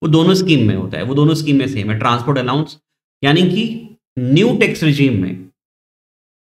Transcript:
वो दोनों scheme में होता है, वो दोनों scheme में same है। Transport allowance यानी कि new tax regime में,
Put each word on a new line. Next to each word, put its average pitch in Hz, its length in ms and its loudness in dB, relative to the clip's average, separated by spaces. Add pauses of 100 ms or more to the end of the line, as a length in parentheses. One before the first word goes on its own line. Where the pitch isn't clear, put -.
वो 165 40 -2
दोनों 165 260 4
scheme 156 340 2
में 98 80 0
होता 92 220 -6
है, 85 60 -6
वो 131 120 -4
दोनों 147 180 4
scheme 147 240 0
में 127 100 0
same 104 240 -4
है। 110 80 -4
Transport 123 380 -2
allowance 131 400 -4 (460)
यानी 151 180 2
कि 214 480 -2 (300)
new 165 380 2
tax - 260 -2
regime 139 380 2
में, 90 280 -8 (960)